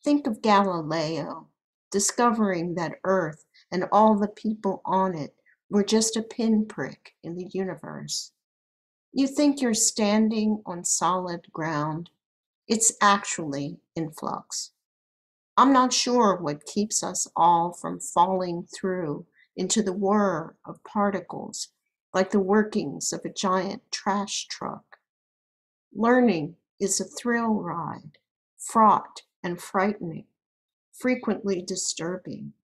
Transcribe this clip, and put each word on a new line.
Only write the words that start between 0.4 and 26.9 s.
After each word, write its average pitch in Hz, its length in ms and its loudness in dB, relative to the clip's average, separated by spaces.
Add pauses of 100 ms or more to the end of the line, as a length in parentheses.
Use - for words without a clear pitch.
Galileo 165 1080 0 (440)
discovering 202 840 0
that 160 280 -4
Earth 175 400 0 (260)
and 175 220 -2
all 214 260 6
the 202 100 0
people 214 580 -4
on 185 280 0
it 147 200 -8 (340)
were 202 160 2
just 220 320 2
a 220 60 -2
pinprick 214 1000 -2
in 170 140 -10
the 180 160 -10
universe. 156 800 -8 (800)
You 269 140 2
think 285 340 2
you're 233 140 2
standing 214 880 2
on 175 200 -10
solid 175 680 -2
ground. 156 580 -4 (560)
It's - 260 2 (100)
actually 170 760 0 (160)
in 156 180 -4
flux. - 580 -8 (840)
I'm 262 160 6
not 254 200 4
sure 233 440 4
what 151 280 -6
keeps - 380 -2
us 180 340 -6
all 170 360 4
from 175 280 -8
falling 180 720 0
through 175 540 -6 (300)
into 190 260 0
the 196 100 -2
whir 196 640 0 (100)
of - 200 -16
particles, 196 840 -4 (460)
like 190 160 2
the 208 100 4
workings 196 720 0
of 165 120 -8
a 170 80 -8
giant 190 580 -2
trash - 560 -4
truck. - 520 -12 (960)
Learning 220 640 2 (260)
is 196 200 -2